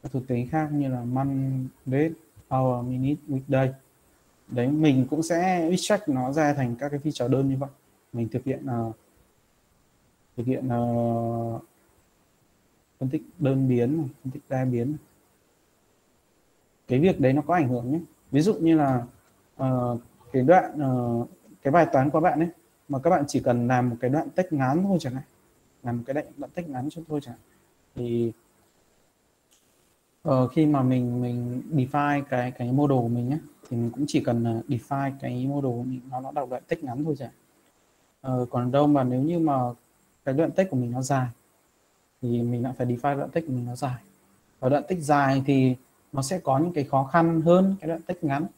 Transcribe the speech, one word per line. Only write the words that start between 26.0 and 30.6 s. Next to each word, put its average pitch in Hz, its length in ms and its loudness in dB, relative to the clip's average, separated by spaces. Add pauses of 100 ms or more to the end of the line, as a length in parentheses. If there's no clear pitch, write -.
cái 135 80 -6
đoạn, 147 120 -4 (100)
đoạn 139 180 -12
text 170 140 -8
ngắn 131 220 -6
cho 160 180 -14
thôi 151 140 -4
chẳng 120 120 -16
hạn, - 80 -20 (520)
thì, 117 380 -2 (1900)
ờ, 131 260 2
khi 156 180 2